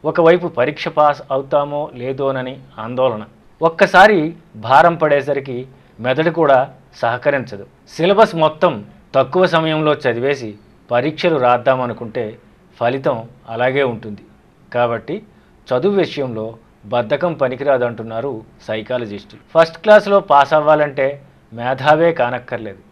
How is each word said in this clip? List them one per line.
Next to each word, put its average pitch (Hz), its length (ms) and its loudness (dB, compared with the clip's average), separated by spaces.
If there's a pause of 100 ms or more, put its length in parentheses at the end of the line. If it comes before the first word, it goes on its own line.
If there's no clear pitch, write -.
ఒకవైపు 170 440 2 (100)
పరీక్ష 143 300 -2 (100)
పాస్ 147 220 2 (160)
అవుతామో 143 440 -2 (200)
లేదోనని 131 560 -6 (280)
ఆందోళన. 120 400 -2 (440)
ఒక్కసారి 190 520 6 (460)
భారం 160 360 6
పడేసరికి 139 540 0 (500)
మెదడు 151 340 0
కూడా 139 180 4 (440)
సహకరించదు. 120 640 -4 (300)
సిలబస్ 196 480 2
మొత్తం 156 300 0 (420)
తక్కువ 135 280 2 (120)
సమయంలో 156 380 0 (100)
చదివేసి 123 460 -2 (440)
పరీక్షలు 151 520 0
రాద్దామనుకుంటే 120 800 0 (520)
ఫలితం 135 400 -2 (360)
అలాగే 131 300 0 (100)
ఉంటుంది. 107 300 -14 (520)
కాబట్టి 120 400 -2 (520)
చదువు 175 360 0
విషయంలో 123 420 -6 (480)
బద్ధకం 143 480 -2
పనికిరాదంటున్నారు 123 880 -4 (360)
సైకాలజిస్టులు. 110 760 -8 (120)
ఫస్ట్ 165 300 2
క్లాస్లో 202 340 6 (140)
పాస్ 139 260 4
అవ్వాలంటే 147 500 2 (520)
మేధావే 139 500 2 (100)
కానక్కర్లేదు. 120 600 -6 (100)